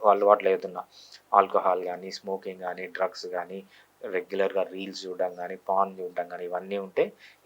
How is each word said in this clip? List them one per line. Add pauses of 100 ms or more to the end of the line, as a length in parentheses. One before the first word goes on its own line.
(100)
అలవాట్లు
ఏదైనా (500)
ఆల్కహాల్
కానీ,
స్మోకింగ్
కానీ,
డ్రగ్స్
కానీ, (400)
రెగ్యులర్గా
రీల్స్
చూడడం
కానీ, (120)
పార్న్
చూడడం
కానీ,
ఇవన్నీ
ఉంటే (340)